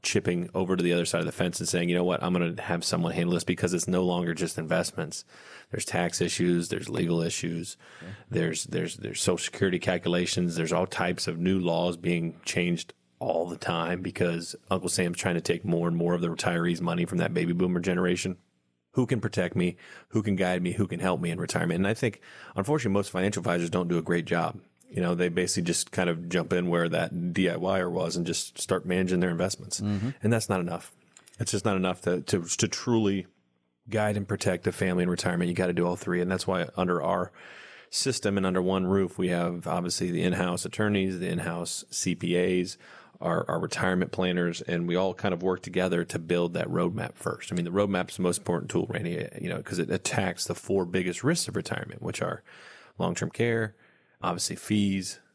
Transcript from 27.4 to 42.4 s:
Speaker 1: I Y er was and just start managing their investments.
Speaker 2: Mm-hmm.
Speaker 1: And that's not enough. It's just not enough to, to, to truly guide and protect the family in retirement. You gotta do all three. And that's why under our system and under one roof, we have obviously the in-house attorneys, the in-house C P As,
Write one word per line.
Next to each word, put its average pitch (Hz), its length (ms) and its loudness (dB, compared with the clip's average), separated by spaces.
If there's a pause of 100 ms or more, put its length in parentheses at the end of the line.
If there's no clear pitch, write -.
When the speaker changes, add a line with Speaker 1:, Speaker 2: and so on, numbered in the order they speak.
Speaker 1:
I 82 80 -2
Y 95 220 0
er 90 100 0
was 85 260 -2
and 87 100 0
just - 340 -4
start - 280 0
managing 90 320 2
their 90 100 4
investments. 90 500 -2
Speaker 2:
Mm-hmm. 104 300 0 (140)
Speaker 1:
And 110 100 4
that's 113 160 0
not 95 100 2
enough. 87 320 -4 (480)
It's - 120 -2
just 101 140 0
not 101 120 4
enough 92 240 0
to, 90 200 0
to, 95 200 0
to 87 260 0
truly 101 600 2 (600)
guide 107 280 2
and 101 100 -2
protect 95 360 0
the 92 80 2
family 90 320 2
in 87 60 2
retirement. 87 400 2
You 90 60 0
gotta 90 180 2
do 87 120 4
all 87 100 2
three. 87 260 0
And 90 100 0
that's 92 160 -2
why 92 280 2
under 90 280 2
our 90 280 0 (600)
system 107 460 0
and 95 80 2
under 92 160 2
one 92 260 2
roof, 95 320 2
we 92 80 2
have 87 400 0
obviously 87 420 -2
the 85 140 0
in-house 90 420 0
attorneys, 98 540 0
the 90 80 -4
in-house 85 640 -4
C - 240 0
P 87 200 0
As, 90 420 2 (440)